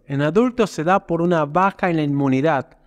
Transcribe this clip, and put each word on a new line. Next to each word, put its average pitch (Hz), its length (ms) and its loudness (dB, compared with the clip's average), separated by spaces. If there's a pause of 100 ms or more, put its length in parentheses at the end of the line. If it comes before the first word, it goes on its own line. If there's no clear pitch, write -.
En 143 160 -4
adultos 220 480 0
se 156 140 -8
da 190 220 0
por 165 140 -4
una 170 240 2
baja 180 460 -2
en 165 60 0
la 156 60 0
inmunidad. 139 840 0